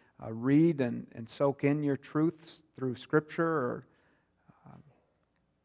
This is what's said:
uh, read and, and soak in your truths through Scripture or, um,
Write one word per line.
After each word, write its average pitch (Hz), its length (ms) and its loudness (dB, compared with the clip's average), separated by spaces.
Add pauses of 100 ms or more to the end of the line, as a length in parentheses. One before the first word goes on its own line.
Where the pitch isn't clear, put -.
(220)
uh, 113 100 -10
read 139 480 4
and, 120 340 -2
and 113 140 -12
soak 143 360 -2
in 147 180 2
your 139 140 0
truths - 680 -4 (140)
through 127 200 -4
Scripture 156 500 0
or, 135 400 -2 (800)
um, - 160 -20 (840)